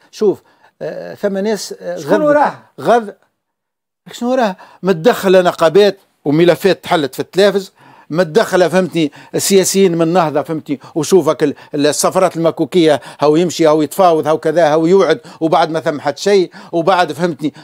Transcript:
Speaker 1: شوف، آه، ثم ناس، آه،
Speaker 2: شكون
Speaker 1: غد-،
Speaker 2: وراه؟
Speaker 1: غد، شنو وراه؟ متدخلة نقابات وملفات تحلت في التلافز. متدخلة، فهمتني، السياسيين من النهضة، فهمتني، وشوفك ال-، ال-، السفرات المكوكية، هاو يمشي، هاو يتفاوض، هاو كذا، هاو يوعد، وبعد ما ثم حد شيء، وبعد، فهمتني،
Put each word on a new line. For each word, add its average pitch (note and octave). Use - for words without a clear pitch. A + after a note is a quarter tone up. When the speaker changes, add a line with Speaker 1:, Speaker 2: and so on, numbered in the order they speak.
Speaker 1:
شوف، F#3+
آه، D3+
ثم G3
ناس، G#3
آه، F3
Speaker 2:
شكون D3+
Speaker 1:
غد-، D#4
Speaker 2:
وراه؟ C#4+
Speaker 1:
غد، G3+
شنو A#3+
وراه؟ A3+
متدخلة F#3
نقابات F3+
وملفات E3
تحلت D3+
في -
التلافز. F#3+
متدخلة، F3+
فهمتني، E3
السياسيين F#3+
من E3+
النهضة، D#3+
فهمتني، D3
وشوفك D#3
ال-، C#3+
ال-، D3
السفرات E3+
المكوكية، D#3+
هاو D3+
يمشي، E3
هاو D#3
يتفاوض، D#3+
هاو D#3+
كذا، D#3
هاو D#3+
يوعد، E3
وبعد E3
ما D#3+
ثم D#3
حد -
شيء، G3
وبعد، E3+
فهمتني، D3+